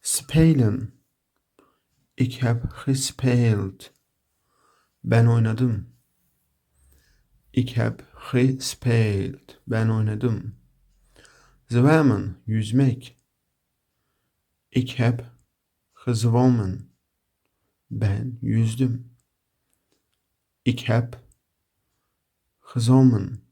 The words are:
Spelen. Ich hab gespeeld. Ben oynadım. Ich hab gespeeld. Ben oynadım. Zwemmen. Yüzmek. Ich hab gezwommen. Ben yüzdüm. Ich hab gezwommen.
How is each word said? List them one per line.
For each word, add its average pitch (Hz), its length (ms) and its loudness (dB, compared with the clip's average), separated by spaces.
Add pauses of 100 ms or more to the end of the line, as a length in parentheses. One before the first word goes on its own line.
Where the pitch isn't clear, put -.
Spelen. 123 920 2 (1200)
Ich - 240 -4
hab 117 440 -4
gespeeld. 120 1040 -2 (1120)
Ben 117 240 4
oynadım. 117 680 0 (1600)
Ich 117 240 -2
hab 113 240 -2 (300)
gespeeld. 120 1400 -2
Ben 110 220 0
oynadım. 107 680 -2 (1120)
Zwemmen. 120 680 2 (120)
Yüzmek. 110 680 -2 (1500)
Ich - 280 -4
hab 117 200 0 (880)
gezwommen. 117 840 0 (1000)
Ben 110 500 -4
yüzdüm. 117 680 -2 (1500)
Ich 123 240 -2
hab 117 240 -2 (1600)
gezwommen. 120 680 4 (100)